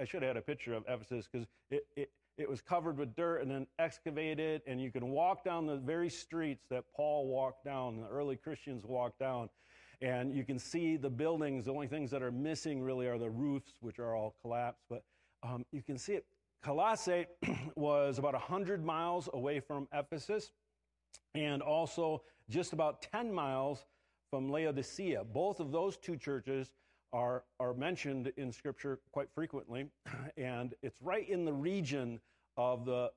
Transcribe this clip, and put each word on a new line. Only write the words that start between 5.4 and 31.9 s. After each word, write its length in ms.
down 220
the 100
very 340
streets 600
that 120
Paul 320
walked 360
down, 360
the 80
early 260
Christians 500
walked 360
down, 280
and 320
you 100
can 140
see 380
the 120
buildings. 580
The 60
only 140
things 240
that 100
are 120
missing 500
really 240
are 120
the 120
roofs, 500
which 200
are 160
all 260
collapsed, 480
but, 140
um, 260
you 120
can 140
see 180
it. 120
Colossae 640
<clears throat> 340
was 420
about 160
a 60
hundred 440
miles 480
away 280
from 320
Ephesus 580
and 280
also 600
just 240
about 300
ten 300
miles 540
from 200
Laodicea. 720
Both 360
of 120
those 240
two 200
churches 560
are, 320
are 160
mentioned 640
in 160
Scripture 480
quite 220
frequently, 520
<clears throat> 240
and 460
it's 180
right 280
in 160
the 80
region 680